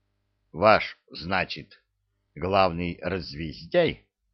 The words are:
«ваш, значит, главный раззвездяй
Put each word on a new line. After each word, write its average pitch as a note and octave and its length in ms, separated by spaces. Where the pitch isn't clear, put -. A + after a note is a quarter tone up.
«ваш, F#2 460
значит, E2 720
главный F2 680
раззвездяй F2+ 1040